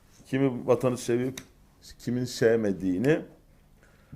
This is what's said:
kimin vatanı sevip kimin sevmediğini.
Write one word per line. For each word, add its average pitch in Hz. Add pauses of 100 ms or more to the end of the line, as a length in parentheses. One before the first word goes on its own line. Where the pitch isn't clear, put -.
(260)
kimin 135
vatanı 123
sevip 123 (580)
kimin 123
sevmediğini. 113 (960)